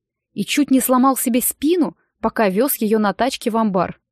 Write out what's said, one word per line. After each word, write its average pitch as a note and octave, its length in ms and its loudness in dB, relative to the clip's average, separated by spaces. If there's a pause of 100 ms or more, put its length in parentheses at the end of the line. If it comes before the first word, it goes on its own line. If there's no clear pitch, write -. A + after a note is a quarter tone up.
(320)
и G3+ 120 -6
чуть - 260 0
не C4 100 6
сломал B3+ 360 2
себе B3 240 -2
спину, D#4 560 -2 (240)
пока A3 280 0
вез G#3+ 280 0
ее A3 220 0
на G#3 140 0
тачке A#3 380 -4
в G#3+ 60 -4
амбар. F#3 440 -2 (100)